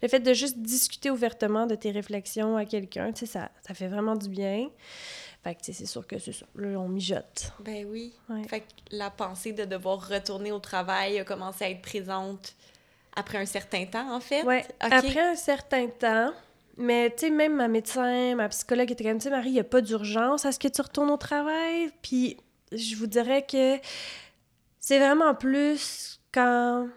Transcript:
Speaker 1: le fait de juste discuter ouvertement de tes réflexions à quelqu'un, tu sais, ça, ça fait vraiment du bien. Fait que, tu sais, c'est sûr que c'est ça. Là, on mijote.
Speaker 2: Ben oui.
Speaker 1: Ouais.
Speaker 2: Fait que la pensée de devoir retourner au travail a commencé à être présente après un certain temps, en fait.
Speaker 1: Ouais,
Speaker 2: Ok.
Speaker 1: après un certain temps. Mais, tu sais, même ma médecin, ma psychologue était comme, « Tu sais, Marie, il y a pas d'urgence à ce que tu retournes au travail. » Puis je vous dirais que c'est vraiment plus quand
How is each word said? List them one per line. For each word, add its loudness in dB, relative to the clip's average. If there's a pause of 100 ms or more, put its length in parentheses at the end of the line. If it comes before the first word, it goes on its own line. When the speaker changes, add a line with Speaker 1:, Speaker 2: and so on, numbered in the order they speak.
Speaker 1:
le 0
fait 6
de 4
juste 0
discuter -2
ouvertement 0
de 0
tes -4
réflexions -2
à 0
quelqu'un, -4
tu -8
sais, -8
ça, -8 (160)
ça -12
fait -8
vraiment -2
du -6
bien. -2 (760)
Fait -6
que, -20
tu -14
sais, -10
c'est -12
sûr -8
que -10
c'est -12
ça. -16 (100)
Là, -6
on -6
mijote. -6 (140)
Speaker 2:
Ben -10
oui. -10 (160)
Speaker 1:
Ouais. -6
Speaker 2:
Fait -6
que -20 (260)
la -6
pensée -8
de -4
devoir -4
retourner -4
au -4
travail -2
a -4
commencé -6
à 0
être -10
présente -8 (640)
après -6
un -2
certain -4
temps, -6
en -2
fait. 0
Speaker 1:
Ouais, 2 (220)
Speaker 2:
Ok. 4
Speaker 1:
après 6
un 4
certain 0
temps. 2 (460)
Mais, 4
tu -4
sais, 4
même 6
ma 4
médecin, 2
ma 0
psychologue 0
était -4
comme, « 2
Tu -4
sais, -2
Marie, 0
il 2
y 6
a 2
pas 6
d'urgence 0
à 2
ce -4
que 0
tu -2
retournes 0
au 4
travail. » -2 (140)
Puis 0 (340)
je -6
vous -4
dirais 2
que 4 (1000)
c'est 6
vraiment 8
plus 0 (140)
quand 4